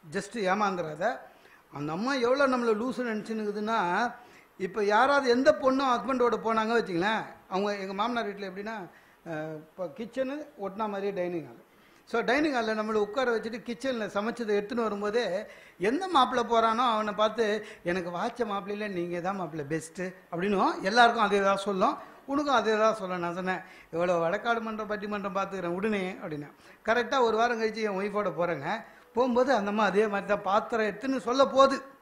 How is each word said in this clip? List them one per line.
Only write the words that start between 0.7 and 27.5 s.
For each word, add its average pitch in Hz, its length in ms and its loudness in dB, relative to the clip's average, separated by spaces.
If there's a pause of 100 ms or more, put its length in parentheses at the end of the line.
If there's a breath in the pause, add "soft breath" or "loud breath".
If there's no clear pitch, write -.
அந்த 147 200 -6
அம்மா 233 220 -2
எவ்வளோ 262 340 4
நம்மளை 240 260 2
லூசு 220 240 -2
நினச்சினுக்குதுன்னா, 214 1120 -2 (460 loud breath)
இப்ப 190 260 -2
யாராவது 254 460 4
எந்த 269 220 6
பொண்ணும் 277 320 2
ஹஸ்பண்டோட 240 500 2 (100)
போனாங்க 220 340 2
வச்சுங்களேன், 190 460 0 (240)
அவங்க 202 280 -2
எங்க 196 160 -8
மாமனார் 208 420 -4
வீட்ல 196 140 -10
எப்படின்னா, 202 400 -10 (400 loud breath)
அஹ், 156 260 -6
இப்ப 156 420 -10
கிச்சனு 262 500 -6 (160)
ஒட்டினா 196 260 -4
மாதிரியே 196 240 -4
டைனிங் 175 340 -4
ஹால். 120 160 -20 (420 soft breath)
so 226 180 -2
dining 277 300 2
ஹாலில் 220 260 -2
நம்மளை 214 140 -4
உட்கார 220 440 0
வச்சுட்டு 220 260 -6
கிச்சனில் 233 460 -4
சமைச்சதை 214 480 -2
எடுத்துன்னு 214 260 -2
வரும்போதே 208 640 -2 (320 loud breath)
எந்த 285 300 0
மாப்பிள்ளை 247 420 2
போறானோ 226 420 4
அவனை 214 200 0
பார்த்து, 214 540 0 (160 loud breath)
"எனக்கு 175 280 -2
வாச்ச 190 280 -4
மாப்பிள்ளையில 208 500 -4
நீங்க 175 320 -4
தான் 185 160 -4
மாப்பிள்ளை 156 420 -4
பெஸ்ட்டு" 180 360 -8 (160)
அப்படின்னும் 202 500 0
எல்லாருக்கும் 226 440 6
அதே 202 180 2
தான் 196 140 4
சொல்லும், 202 420 0 (280 loud breath)
உனக்கும் 277 280 0
அதே 214 240 2
தான் 214 160 4
சொல்லும். 180 240 -6
நான் 170 160 -4
சொன்னேன், 185 260 -4 (300 loud breath)
"எவ்வளோ 175 280 2
வழக்காடு 214 420 0
மன்றம் 220 300 -8
பட்டிமன்றம் 202 460 -4
பார்த்துக்கிறேன் 185 380 -2
உடனே" 190 380 -2
அப்படின்னா. 151 380 -10 (340 loud breath)
கரெக்டா 240 360 2
ஒரு 226 160 4
வாரம் 233 260 2